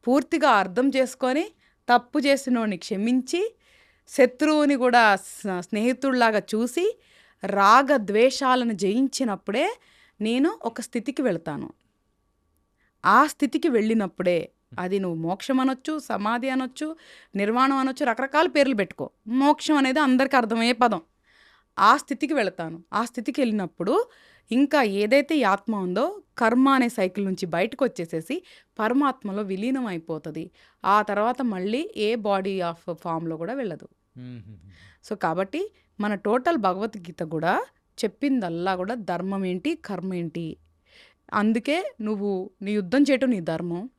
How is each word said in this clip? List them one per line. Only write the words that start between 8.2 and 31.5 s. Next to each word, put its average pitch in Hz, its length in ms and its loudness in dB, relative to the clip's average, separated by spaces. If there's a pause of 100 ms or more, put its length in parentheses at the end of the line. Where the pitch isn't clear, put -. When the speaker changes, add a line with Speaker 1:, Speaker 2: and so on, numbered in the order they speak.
Speaker 1:
జయించినప్పుడే 233 1040 -2 (420)
నేను 254 420 0
ఒక 226 180 -8
స్థితికి 254 420 -6
వెళ్తాను. 165 500 -4 (1300)
ఆ 233 220 6
స్థితికి 294 420 -2
వెళ్ళినప్పుడే, 202 840 0 (280)
అది 185 200 -4
నువ్వు 175 200 -4
మోక్షం 190 420 -2
అనొచ్చు, 269 380 -2
సమాధి 226 500 -4
అనొచ్చు, 262 480 -6 (400)
నిర్వాణం 247 400 2
అనొచ్చు, 262 300 -2
రకరకాల 269 400 0
పేర్లు 277 280 2
పెట్టుకో. - 360 -6 (160)
మోక్షం 285 500 2
అనేది 269 240 2
అందరికీ 269 360 4
అర్థమయ్యే 233 360 2
పదం. 226 280 2 (800)
ఆ 226 180 8
స్థితికి 294 380 -4
వెళతాను. 170 580 -2
ఆ 220 120 0
స్థితికి 247 360 -6
వెళ్ళినప్పుడు 220 680 0 (440)
ఇంకా 269 320 2
ఏదైతే 220 540 2
ఈ 277 60 2
ఆత్మ 202 340 0
ఉందో 196 460 -2 (160)
కర్మ 247 300 4
అనే 269 200 2
సైకిల్ 202 360 -4
నుంచి 190 220 -4
బయటకు 185 380 -2
వచ్చేసేసి 175 600 -6 (340)
పరమాత్మలో 226 640 -2
విలీనం 226 440 -4
అయిపోతది. 165 640 -8 (340)
ఆ 208 180 4
తర్వాత 214 400 -2
మళ్ళీ 226 540 -4